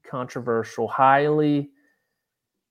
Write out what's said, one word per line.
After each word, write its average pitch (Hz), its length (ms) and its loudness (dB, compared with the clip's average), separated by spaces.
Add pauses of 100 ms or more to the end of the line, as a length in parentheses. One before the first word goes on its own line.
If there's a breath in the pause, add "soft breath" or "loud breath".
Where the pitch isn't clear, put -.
controversial, 120 800 -4
highly, 143 840 2 (1000)